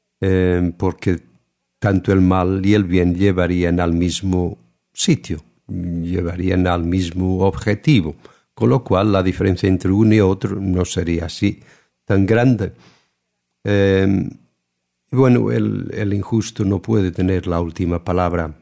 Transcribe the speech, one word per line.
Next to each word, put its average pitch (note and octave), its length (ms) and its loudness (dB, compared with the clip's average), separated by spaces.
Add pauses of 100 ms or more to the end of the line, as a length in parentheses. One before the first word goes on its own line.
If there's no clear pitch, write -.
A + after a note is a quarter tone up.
(200)
eh, F2+ 560 0
porque F2+ 440 -2 (580)
tanto G2 340 0
el F#2+ 80 4
mal F#2 460 2
y G#2 80 4
el G#2 100 4
bien F2+ 300 2
llevarían F2+ 640 0
al F2 140 0
mismo F2+ 680 -2 (340)
sitio, - 500 -2 (260)
llevarían F2+ 1000 -2
al F2 160 0
mismo F#2 640 -2
objetivo, G2+ 680 0 (360)
con A2+ 160 0
lo B2+ 140 2
cual G2+ 300 0
la F#2+ 100 2
diferencia F#2 460 0
entre F#2 240 0
uno G#2+ 220 4
y G#2+ 60 6
otro G2 400 0
no F#2 240 0
sería E2 420 -4
así - 340 -4 (440)
tan G2 220 2
grande. A2 460 2 (960)
Eh, G2 600 2 (840)
bueno, B2 400 2
el, G#2+ 420 -4
el G2+ 220 -4
injusto G#2 500 -4
no G2 160 0
puede G#2 300 0
tener F#2 380 -2
la E2+ 120 -2
última E2+ 440 -4
palabra. F2 580 -2